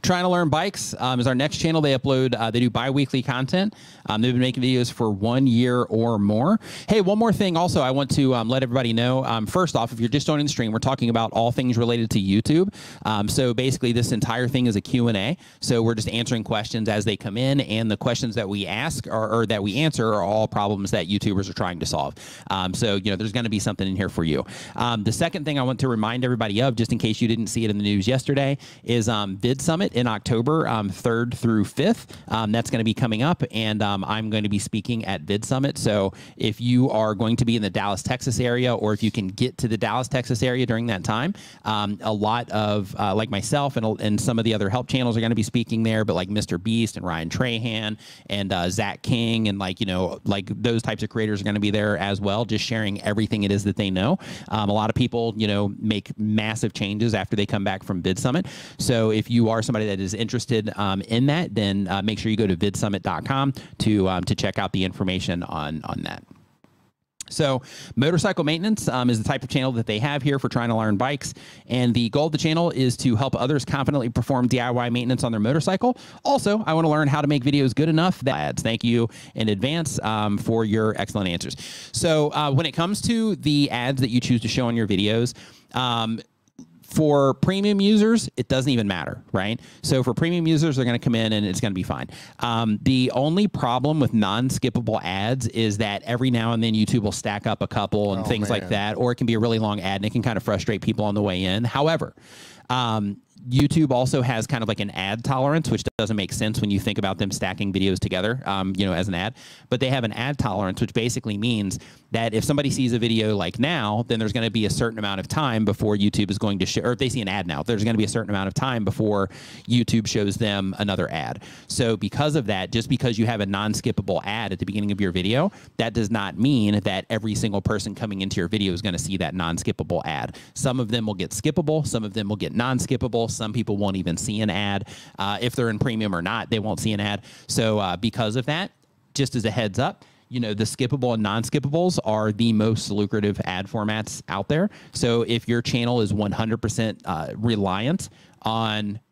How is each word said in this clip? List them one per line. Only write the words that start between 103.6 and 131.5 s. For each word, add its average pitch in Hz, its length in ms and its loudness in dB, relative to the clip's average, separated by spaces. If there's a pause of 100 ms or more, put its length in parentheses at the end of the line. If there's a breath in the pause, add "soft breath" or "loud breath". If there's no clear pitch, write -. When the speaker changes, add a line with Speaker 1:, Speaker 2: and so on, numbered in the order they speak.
Speaker 1:
also 127 320 2
has 117 240 0
kind 120 160 -2
of, 107 60 -2
like, 104 120 -4
an 101 120 -4
ad 98 300 -4
tolerance, 143 460 0
which 110 140 0 (160)
doesn't 107 180 0
make 98 160 -2
sense 107 300 -2
when 104 80 0
you 101 100 2
think 101 160 -4
about 98 220 -2
them 98 120 -2
stacking 95 440 -4
videos 95 240 2
together, 101 480 -2
um, 95 280 -2
you 98 120 2
know, 92 80 0
as 90 120 0
an 98 80 -2
ad. 95 200 -4 (340 loud breath)
But 123 120 0
they 131 100 0
have 131 120 0
an 110 100 -2
ad 135 260 -4
tolerance, 98 420 -2
which 110 140 -2
basically 113 420 -2
means 104 420 -2 (320 loud breath)
that 113 220 -2
if 110 100 0
somebody 143 280 0
sees 123 240 0
a 120 40 0
video, 110 380 2
like, 90 220 -4
now, 117 500 -2
then 117 100 0
there's 110 140 -2
gonna 113 180 -2
be 110 140 0
a 98 60 0
certain 113 280 -2
amount 101 220 -4
of 90 80 -10
time 117 380 0
before 104 280 0
YouTube 101 360 2
is 101 80 -2
going 101 220 -2
to 92 40 2
sh-, - 140 -2
or - 140 0
if 113 60 -4
they 131 120 0
see 127 100 -4
an 101 80 -4
ad 95 180 -4
now, 76 160 -4
there's 107 220 0
gonna 113 140 2
be 107 60 4
a 101 40 0
certain 107 220 -4
amount 98 180 0
of 92 60 -6
time 127 280 -2
before 98 460 0 (400 loud breath)
YouTube 117 380 2
shows 101 300 0
them 101 420 -2
another 95 320 0
ad. 64 320 -6 (240 loud breath)
So 113 320 0
because 147 380 0
of 131 100 0
that, 95 260 -2
just 113 160 0
because 120 300 0
you 113 80 4
have 113 140 0
a 101 60 0
non-skippable 101 800 -2
ad 104 280 -4
at 90 60 -6
the - 60 -4
beginning 101 260 -2
of 101 120 -2
your 92 100 2
video, 110 400 2 (240 loud breath)
that 113 160 0
does 104 180 0
not 101 280 -2
mean 107 420 4
that 95 300 -2
every 110 240 -2
single 101 260 0
person 104 340 -2
coming 101 280 -4
into 98 180 -2
your 85 80 0
video 101 240 0
is 85 80 -4
gonna 90 180 -2
see 95 200 -4
that 82 160 -2
non-skippable 85 720 -2
ad. 73 320 -6 (160 loud breath)
Some 127 260 -2
of 117 80 -2
them 113 160 -2
will 107 100 -2
get 90 180 -6
skippable, 156 540 0